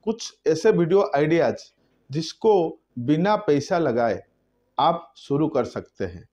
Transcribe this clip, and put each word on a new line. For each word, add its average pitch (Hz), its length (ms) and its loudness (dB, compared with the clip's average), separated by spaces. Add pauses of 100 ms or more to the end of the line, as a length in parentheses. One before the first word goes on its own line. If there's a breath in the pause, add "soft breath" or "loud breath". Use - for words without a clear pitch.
कुछ 226 300 -6 (120)
ऐसे 160 240 2
वीडियो 175 460 2
आइडियाज 151 560 0 (380)
जिसको 165 720 0 (160)
बिना 156 380 0
पैसा 175 420 0
लगाए 117 440 -2 (560)
आप 165 380 0
शुरू 147 320 -2
कर 131 160 0
सकते 104 400 -10
हैं। 87 280 -12